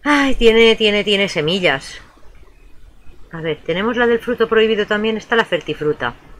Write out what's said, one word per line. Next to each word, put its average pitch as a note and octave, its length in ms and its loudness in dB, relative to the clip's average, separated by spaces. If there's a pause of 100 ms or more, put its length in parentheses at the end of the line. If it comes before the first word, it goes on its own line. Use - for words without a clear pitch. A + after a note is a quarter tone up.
ay, C#4 320 2
tiene, A3+ 400 6
tiene, G#3 300 0
tiene G3 240 0
semillas. D#3+ 720 -2 (1300)
A E3 80 -12
ver, D#3 260 -4
tenemos G3+ 300 -2
la A#3+ 100 2
del A#3 140 2
fruto A#3 300 -2
prohibido A3 360 2
también, G#3+ 300 -2
está A#3 220 -2
la A3 80 2
fertifruta. D3+ 680 -4 (260)